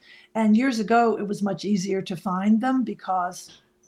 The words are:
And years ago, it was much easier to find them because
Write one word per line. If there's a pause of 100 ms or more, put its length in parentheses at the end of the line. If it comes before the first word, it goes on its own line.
(340)
And
years
ago,
it
was
much
easier
to
find
them
because (280)